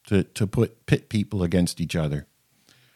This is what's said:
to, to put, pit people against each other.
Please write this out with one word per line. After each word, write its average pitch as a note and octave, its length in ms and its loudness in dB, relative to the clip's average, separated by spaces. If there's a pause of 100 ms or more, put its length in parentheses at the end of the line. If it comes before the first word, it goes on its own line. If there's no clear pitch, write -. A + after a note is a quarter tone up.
to, G2 160 4
to - 240 -4
put, - 400 -2
pit - 220 0
people G#2 340 -2
against F2 380 0
each E2 140 -4
other. D2 320 -2 (680)